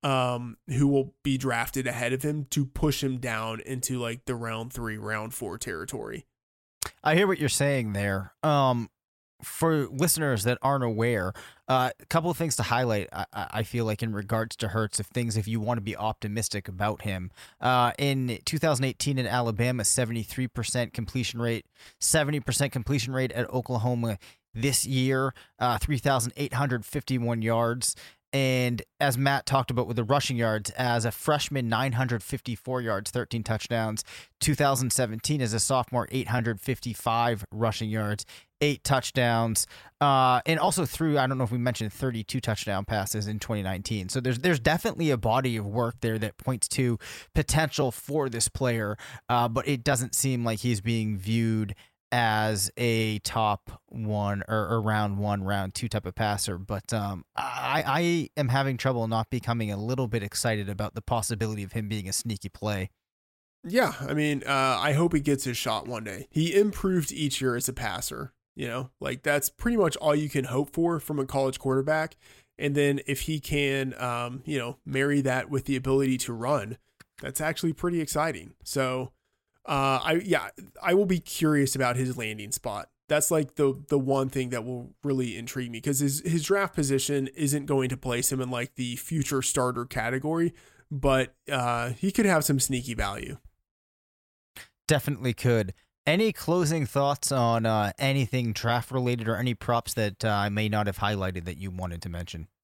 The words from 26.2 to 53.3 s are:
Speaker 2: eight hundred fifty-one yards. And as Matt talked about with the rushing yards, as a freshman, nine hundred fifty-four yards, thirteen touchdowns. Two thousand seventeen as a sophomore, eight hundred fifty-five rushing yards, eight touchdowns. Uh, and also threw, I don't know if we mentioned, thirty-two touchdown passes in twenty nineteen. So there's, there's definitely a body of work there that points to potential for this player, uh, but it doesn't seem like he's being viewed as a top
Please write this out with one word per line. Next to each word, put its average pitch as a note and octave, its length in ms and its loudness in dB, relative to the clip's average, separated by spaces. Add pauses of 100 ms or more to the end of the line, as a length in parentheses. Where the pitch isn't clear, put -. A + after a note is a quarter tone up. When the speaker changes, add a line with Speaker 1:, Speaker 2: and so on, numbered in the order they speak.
Speaker 2:
eight C#3+ 160 -4
hundred B2 320 0
fifty-one A#2+ 560 -2
yards. A#2 540 0 (360)
And B2+ 500 2 (180)
as C#3 160 4
Matt C#3 300 2
talked C3+ 240 2
about B2 160 2
with A#2 100 -2
the A#2 80 2
rushing C3 340 2
yards, A2 340 2
as A#2+ 340 2
a A#2 60 2
freshman, C#3+ 580 0
nine A#2+ 220 2
hundred A#2 320 0
fifty-four B2+ 580 -6
yards, G#2+ 300 -2
thirteen A#2 320 -2
touchdowns. A2 600 -2 (340)
Two D3+ 160 2
thousand C3 360 2
seventeen B2+ 500 0
as A2 120 0
a A2+ 60 0
sophomore, B2 520 0
eight B2+ 180 -2
hundred A2+ 300 0
fifty-five A#2 920 0
rushing A2 400 0
yards, G#2 340 -2 (340)
eight D3 240 2
touchdowns. A#2 840 2 (340)
Uh, C3 460 6
and D#3+ 120 2
also F3 240 2
threw, D3+ 360 2
I B2+ 80 4
don't C3 100 0
know C3 60 2
if G#2+ 80 0
we B2 80 0
mentioned, A#2+ 340 -2
thirty-two B2 460 -4
touchdown G#2 460 -2
passes G#2 420 -2
in G#2+ 100 -4
twenty G#2 240 -4
nineteen. F#2+ 480 -4
So C3 100 -2
there's, B2+ 200 0
there's E3+ 200 2
definitely D#3+ 520 0
a B2+ 60 2
body A#2 380 2
of G#2 120 -4
work A2+ 340 -2
there A2+ 160 0
that G#2+ 200 -4
points - 320 -2
to B2 280 2 (380)
potential D3+ 560 2
for C#3+ 380 -4
this A2+ 180 -2
player, A2+ 500 0 (320)
uh, A#2+ 180 4
but A#2 200 -2
it C3+ 160 0
doesn't C3 320 0
seem B2+ 280 0
like A2+ 140 0
he's A#2 240 0
being A2 380 0
viewed A2 560 0 (400)
as G#2+ 600 2
a A2+ 420 2
top - 680 -2